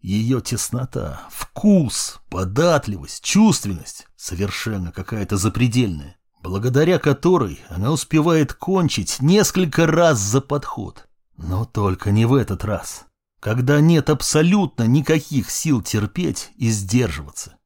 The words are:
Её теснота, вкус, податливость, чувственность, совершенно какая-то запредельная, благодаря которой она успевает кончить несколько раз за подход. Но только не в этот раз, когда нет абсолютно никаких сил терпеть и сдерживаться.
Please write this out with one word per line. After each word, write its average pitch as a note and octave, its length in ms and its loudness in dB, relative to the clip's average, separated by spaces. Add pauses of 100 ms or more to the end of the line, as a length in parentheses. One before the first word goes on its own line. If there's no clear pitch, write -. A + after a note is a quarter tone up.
Её A2 400 0
теснота, - 800 -6 (100)
вкус, - 960 0
податливость, G2+ 920 -2
чувственность, D#3 840 0 (100)
совершенно F#2+ 760 -6
какая-то G2+ 460 -6
запредельная, G#2 800 0 (260)
благодаря B2+ 560 0
которой C#3+ 680 2
она F#2+ 220 -2
успевает D#3 640 0
кончить F3 680 -2
несколько E3+ 680 2
раз D#3+ 320 4
за G#2 220 0
подход. - 680 -8 (280)
Но F2+ 280 -4
только G2+ 460 -2
не A2 160 4
в B2 80 4
этот G#2 300 0
раз, - 420 -8 (340)
когда B2+ 400 2
нет D#3 300 4
абсолютно D#3+ 760 2
никаких C#3+ 680 0
сил C#3 320 0
терпеть - 760 -4
и A2+ 140 -2
сдерживаться. F#2+ 960 -4